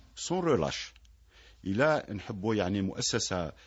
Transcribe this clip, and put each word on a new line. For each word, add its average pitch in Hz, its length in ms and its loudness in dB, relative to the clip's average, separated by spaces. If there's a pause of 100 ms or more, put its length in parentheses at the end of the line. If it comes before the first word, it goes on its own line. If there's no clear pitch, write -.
(160)
سون 180 240 -2
رولاش. 120 540 2 (720)
إلا 127 480 2
نحبوا، 104 420 -2
يعني، 98 260 2
مؤسسة، 92 720 -2 (160)